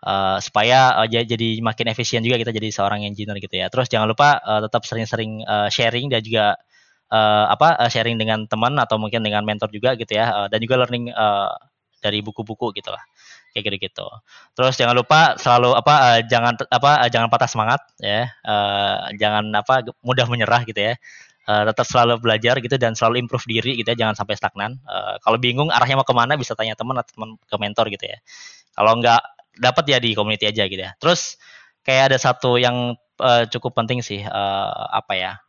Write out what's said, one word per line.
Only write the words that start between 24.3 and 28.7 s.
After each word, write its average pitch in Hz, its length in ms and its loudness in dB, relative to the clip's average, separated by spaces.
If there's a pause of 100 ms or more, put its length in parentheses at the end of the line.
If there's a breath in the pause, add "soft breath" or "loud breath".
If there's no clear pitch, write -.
stagnan. 104 400 -6
Eh, 98 480 -10
kalau 113 160 2
bingung 127 320 0
arahnya 120 240 2
mau 135 80 0
kemana 127 320 2
bisa 120 160 -6
tanya 110 240 -6
teman 120 240 -6
atau - 160 -12
teman 110 160 -14
ke - 240 -12
mentor 104 320 -2
gitu 101 160 -12
ya. 101 160 -16 (560 loud breath)